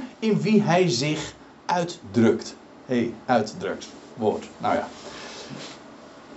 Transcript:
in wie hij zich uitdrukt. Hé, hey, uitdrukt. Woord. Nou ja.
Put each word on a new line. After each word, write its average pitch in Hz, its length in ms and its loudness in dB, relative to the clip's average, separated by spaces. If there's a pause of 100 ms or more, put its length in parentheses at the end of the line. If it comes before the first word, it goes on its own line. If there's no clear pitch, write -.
(180)
in 208 220 2
wie 202 220 6
hij 175 280 4
zich 147 440 -2 (320)
uitdrukt. 117 920 2 (300)
Hé, 131 80 -2
hey, 113 200 0 (120)
uitdrukt. 98 640 -2 (260)
Woord. 110 340 -2 (100)
Nou 104 160 0
ja. - 140 -2 (1500)